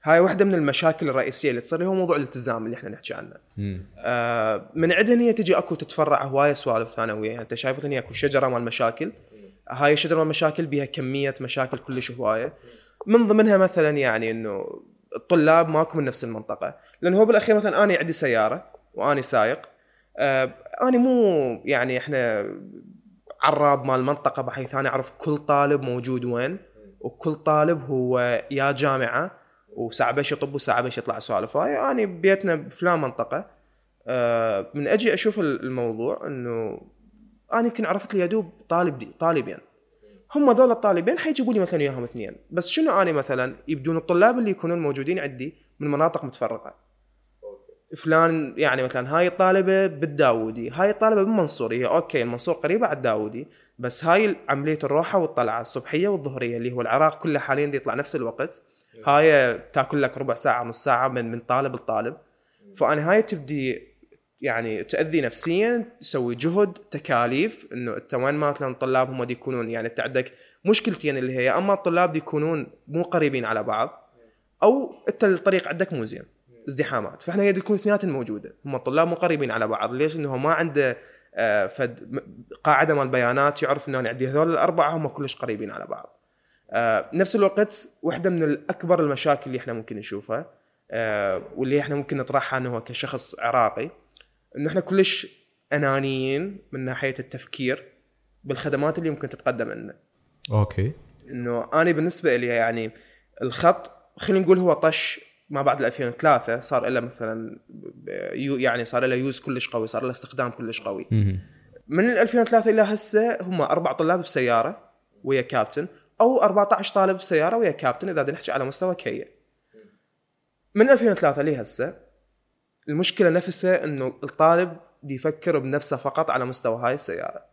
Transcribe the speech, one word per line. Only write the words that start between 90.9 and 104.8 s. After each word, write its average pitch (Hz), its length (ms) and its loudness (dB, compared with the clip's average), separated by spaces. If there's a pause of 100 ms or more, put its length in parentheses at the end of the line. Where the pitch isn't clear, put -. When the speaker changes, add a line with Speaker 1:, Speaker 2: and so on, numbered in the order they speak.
Speaker 1:
آه، 104 520 0 (140)
واللي 135 240 0
إحنا 143 140 -6
ممكن 143 220 -4
نطرحها 131 420 -2
إنه 123 160 -4
هو 113 60 -4
كشخص - 600 -8
عراقي، 117 500 0 (640)
إنه 147 120 -4
إحنا 170 120 0
كلش 190 460 2 (460)
أنانيين 139 840 -2 (140)
من 135 120 -6
ناحية 131 340 -4
التفكير - 720 -6 (520)
بالخدمات 143 540 -2
اللي 165 120 -2
ممكن 139 180 -8
تتقدم 117 400 -4
لنا. 110 280 -12 (540)
Speaker 2:
أوكي. 107 420 0 (380)
Speaker 1:
إنه 120 440 -4
أنا 165 160 4
بالنسبة 156 460 2
إلي 123 100 0
يعني 117 440 0 (520)
الخط، 170 500 2 (240)
خلينا 190 280 0
نقول 180 140 6
هو 180 140 4
طش - 480 0 (300)